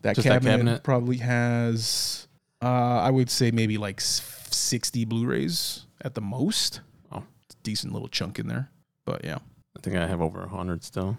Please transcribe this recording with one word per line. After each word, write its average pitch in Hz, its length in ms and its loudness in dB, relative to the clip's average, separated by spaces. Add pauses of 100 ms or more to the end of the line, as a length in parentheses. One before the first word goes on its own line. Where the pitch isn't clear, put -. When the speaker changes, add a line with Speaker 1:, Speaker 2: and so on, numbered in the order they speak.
Speaker 1:
that 104 160 2
Speaker 2:
Just 110 100 6
that - 140 8
Speaker 1:
cabinet 123 100 4
Speaker 2:
cabinet? 117 320 4
Speaker 1:
probably 127 340 2
has, 117 1120 0 (340)
uh, 117 60 -2
I 123 420 4
would 131 200 4
say 120 220 4
maybe, 113 260 4
like, 104 240 -4
s-, - 500 -4
sixty - 540 -2
Blu-rays 120 800 -2 (160)
at 127 120 -10
the 110 80 -8
most. 127 600 -2 (320)
Speaker 2:
Oh. - 100 -10 (220)
Speaker 1:
It's - 100 -20
a - 80 -20
decent 104 300 -6
little - 160 -8
chunk - 280 -6
in 113 120 -6
there, 123 200 -6 (360)
but - 180 -6
yeah. - 140 -6 (380)
Speaker 2:
I - 60 -20
think 95 140 -4
I 87 120 0
have 87 140 -2
over 90 220 -2
a 92 60 -12
hundred 90 340 -6
still. 98 360 -4